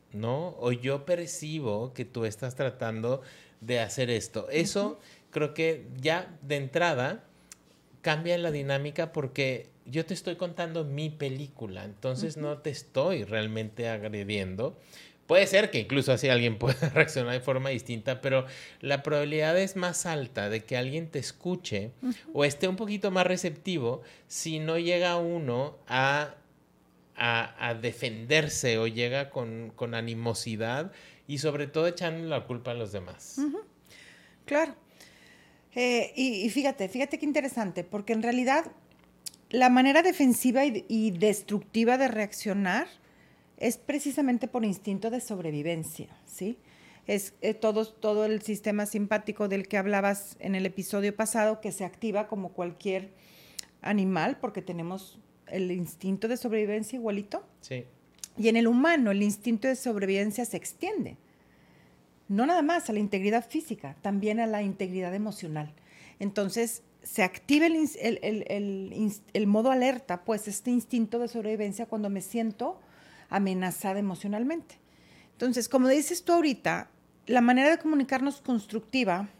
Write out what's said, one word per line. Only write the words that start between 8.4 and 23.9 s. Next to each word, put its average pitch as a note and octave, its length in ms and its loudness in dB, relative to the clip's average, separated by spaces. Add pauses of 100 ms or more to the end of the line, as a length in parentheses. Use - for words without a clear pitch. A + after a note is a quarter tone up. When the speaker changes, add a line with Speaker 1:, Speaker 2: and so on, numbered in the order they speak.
Speaker 1:
dinámica C#3+ 600 -2
porque C3 560 -2 (180)
yo D#3 200 -2
te F#3+ 80 -6
estoy F3 240 -6
contando E3+ 480 -4
mi D3 240 -4
película, C3+ 760 -8
entonces C3 540 -4
Speaker 2:
Ujú. D3+ 80 -6
Speaker 1:
no D3 140 -4
te D#3 100 -6
estoy C#3+ 560 0
realmente A2 640 -2
agrediendo. G#2 880 -4 (480)
Puede G3 180 8
ser G3 260 6
que C3+ 80 0
incluso C3 320 2
así B2+ 180 2
alguien A#2+ 300 4
<laughs> - 0 -
pueda B2+ 300 2
reaccionar B2+ 440 2
de B2+ 80 -2
forma C3 280 -2
distinta, A#2+ 520 -4
pero C3 240 2 (360)
la C#3 220 0
probabilidad D3+ 560 2
es G3 160 0
más F3+ 320 -2
alta B2 420 -2
de A2 140 -2
que C3 140 -4
alguien C#3 320 -4
te D3+ 100 -6
escuche C3 720 -6 (100)
Speaker 2:
Ujú. B3+ 120 -2 (200)
Speaker 1:
o C#3+ 120 4
esté C#3+ 220 0
un F#3 100 -2
poquito G#3 340 -2
más F#3 160 4
receptivo E3+ 760 -2 (260)